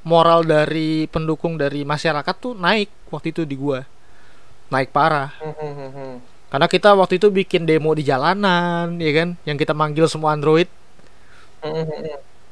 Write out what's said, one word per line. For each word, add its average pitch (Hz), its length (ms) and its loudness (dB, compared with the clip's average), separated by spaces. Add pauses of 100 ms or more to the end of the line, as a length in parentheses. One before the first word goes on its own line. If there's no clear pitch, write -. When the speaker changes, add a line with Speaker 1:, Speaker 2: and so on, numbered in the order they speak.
Speaker 1:
moral 165 400 6
dari 156 640 2
pendukung 160 480 -4
dari 143 320 -2
masyarakat 147 560 0
tuh 247 160 -8
naik 202 320 0 (160)
waktu 160 240 -8
itu 160 160 -4
di 139 80 -6
gua. 135 320 -4 (880)
Naik 131 160 0
parah. 143 480 2
Speaker 2:
Mm-hmm. 143 720 -10 (380)
Speaker 1:
Karena 143 160 2
kita 202 320 6
waktu 180 240 2
itu 208 80 8
bikin 185 400 0
demo 156 240 4
di 156 80 0
jalanan, 170 960 0
ya 160 160 0
kan? 165 140 2 (180)
Yang 147 160 -2
kita 156 160 2
manggil 151 320 2
semua 156 240 0
android. 156 320 4 (960)
Speaker 2:
Mm-hmm. 156 560 -6 (340)